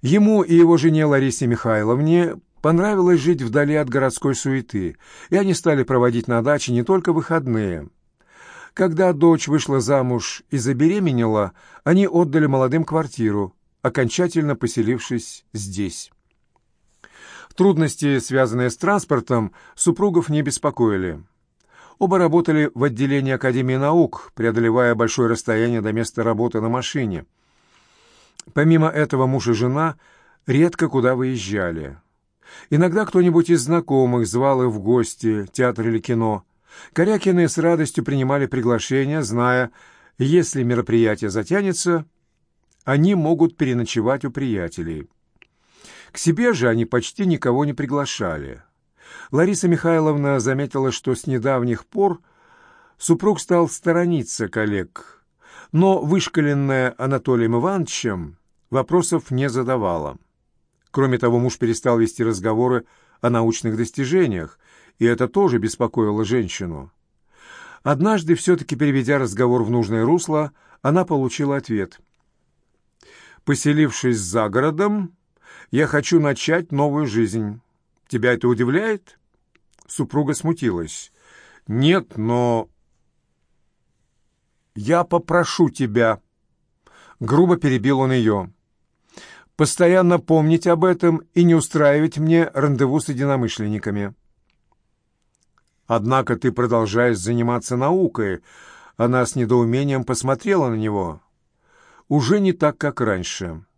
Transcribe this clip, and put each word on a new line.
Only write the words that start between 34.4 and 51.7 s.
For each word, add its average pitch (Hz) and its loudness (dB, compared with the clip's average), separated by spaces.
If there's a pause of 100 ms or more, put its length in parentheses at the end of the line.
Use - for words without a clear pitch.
их 123 0
в 110 -6
гости, 110 -2
театр 117 -2
или 113 -2
кино. 113 -2 (500)
Корякины 180 2
с - -4
радостью 165 0
принимали 139 0
приглашения, 131 -2
зная, 120 0 (460)
если 139 0
мероприятие 113 0
затянется, 170 -2 (800)
они 151 2
могут 165 0
переночевать 120 -2
у 123 -6
приятелей. 85 -6 (1040)
К - -18
себе 220 0
же 123 0
они 117 2
почти 123 -2
никого 139 0
не 147 -2
приглашали. 120 -6 (680)
Лариса 180 0
Михайловна 156 0
заметила, 135 -2
что 127 -4
с - -14
недавних 123 -2